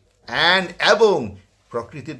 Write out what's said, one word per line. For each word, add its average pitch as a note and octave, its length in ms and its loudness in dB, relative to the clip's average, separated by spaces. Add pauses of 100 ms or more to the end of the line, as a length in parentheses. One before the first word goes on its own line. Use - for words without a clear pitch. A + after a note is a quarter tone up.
(280)
and D#3+ 640 0
এবং E3+ 460 2 (340)
প্রকৃতির C3+ 500 -10